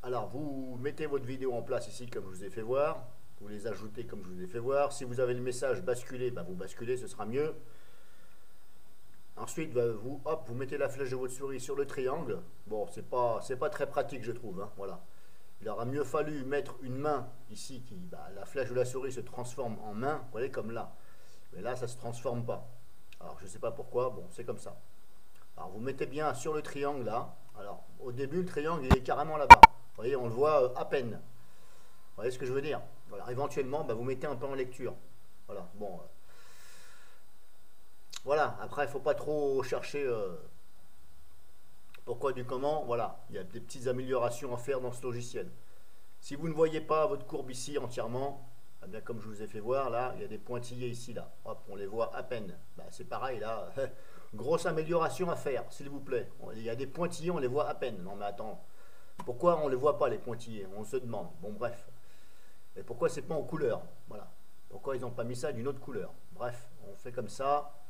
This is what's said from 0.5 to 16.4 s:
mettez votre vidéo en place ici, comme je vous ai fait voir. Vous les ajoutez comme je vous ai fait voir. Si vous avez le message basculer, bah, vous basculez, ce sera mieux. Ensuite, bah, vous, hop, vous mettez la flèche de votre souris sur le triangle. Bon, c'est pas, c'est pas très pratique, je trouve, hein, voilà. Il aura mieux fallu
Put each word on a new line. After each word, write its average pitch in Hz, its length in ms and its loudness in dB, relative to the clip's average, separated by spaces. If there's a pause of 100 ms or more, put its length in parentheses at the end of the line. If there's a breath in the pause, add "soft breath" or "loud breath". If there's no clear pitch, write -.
mettez 151 240 0
votre 139 180 0
vidéo 127 300 0
en 113 80 0
place 120 260 0
ici, - 220 -6
comme 104 140 -4
je 95 40 -6
vous 92 160 -6
ai 98 60 -4
fait 110 100 -4
voir. 135 420 4 (380)
Vous 104 80 -6
les 104 180 -4
ajoutez 107 380 -4
comme 104 180 -6
je 90 60 -6
vous 90 140 -4
ai 90 40 -4
fait 101 120 -4
voir. 139 340 4
Si - 100 -4
vous 123 160 -2
avez 123 140 6
le 123 80 0
message 123 400 0
basculer, 123 500 0
bah, 87 120 -4
vous 87 100 -4
basculez, 113 460 -2
ce 120 80 -4
sera 104 180 -4
mieux. 143 300 0 (1800 loud breath)
Ensuite, 139 340 -2
bah, 117 160 6
vous, 117 380 -2
hop, 156 200 0
vous 120 80 -4
mettez 135 220 -2
la 139 140 2
flèche 131 200 -2
de 127 60 0
votre 127 160 -2
souris 135 260 -4
sur 135 160 -4
le 139 120 2
triangle. 131 560 0 (240)
Bon, 104 220 0
c'est - 200 -6
pas, 120 320 4
c'est 131 160 -2
pas 147 140 2
très 143 180 0
pratique, 131 340 0
je 113 100 -2
trouve, 98 280 -4
hein, 104 160 -4
voilà. 95 240 -4 (600 soft breath)
Il 107 80 -2
aura 110 160 0
mieux 139 180 2
fallu 151 400 2